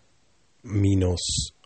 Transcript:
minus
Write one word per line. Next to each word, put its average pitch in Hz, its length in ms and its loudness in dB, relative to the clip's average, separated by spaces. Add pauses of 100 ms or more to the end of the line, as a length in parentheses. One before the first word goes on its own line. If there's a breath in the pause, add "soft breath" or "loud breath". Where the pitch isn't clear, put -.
(640 soft breath)
minus 98 880 0 (160)